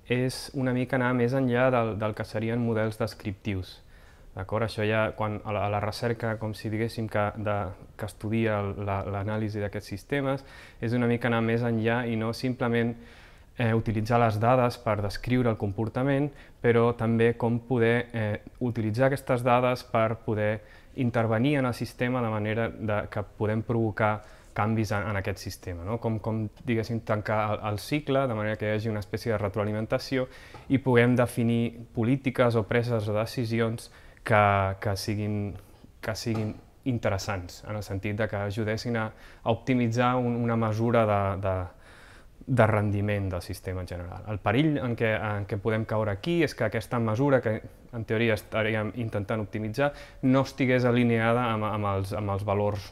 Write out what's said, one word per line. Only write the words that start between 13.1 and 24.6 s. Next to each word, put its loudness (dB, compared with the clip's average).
eh, 2
utilitzar 2
les 4
dades 4
per 0
descriure 0
el 0
comportament, 0
però 6
també 4
com 0
poder, 2
eh, -2
utilitzar 2
aquestes 0
dades 4
per 2
poder 0
intervenir 2
en 2
el 0
sistema -2
de 0
manera 0
de, -2
que -4
podem 0
provocar 0
canvis 0